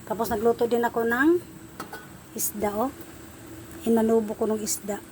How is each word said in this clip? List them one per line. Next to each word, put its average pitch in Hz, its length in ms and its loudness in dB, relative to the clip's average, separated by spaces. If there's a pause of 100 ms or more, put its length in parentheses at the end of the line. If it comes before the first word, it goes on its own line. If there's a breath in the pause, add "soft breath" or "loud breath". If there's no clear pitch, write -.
Tapos 214 240 -2
nagluto 233 400 2
din 233 160 2
ako 233 240 0
ng 294 320 6 (960)
isda, 208 400 -2
oh. 254 160 0 (960)
Inadobo 226 480 4
ko 226 80 0
ng 214 160 0
isda. 208 400 -4 (120)